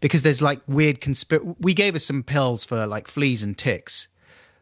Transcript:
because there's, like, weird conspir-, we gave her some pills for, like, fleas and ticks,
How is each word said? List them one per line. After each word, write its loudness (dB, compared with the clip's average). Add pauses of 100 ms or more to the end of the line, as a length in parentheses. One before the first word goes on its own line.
because 2
there's, 2
like, 2
weird 2
conspir-, -2
we 2
gave 2
her -2
some -2
pills 0
for, -4
like, -6
fleas -2
and -6
ticks, -4 (540)